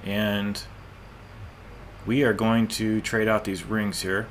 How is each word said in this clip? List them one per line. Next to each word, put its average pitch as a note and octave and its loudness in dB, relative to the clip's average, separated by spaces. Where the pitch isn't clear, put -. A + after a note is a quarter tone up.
and G2+ 0
we B2 4
are A#2 6
going A2+ 4
to A2 2
trade A2 2
out G#2+ 4
these F#2 -2
rings G#2 -2
here. G2 0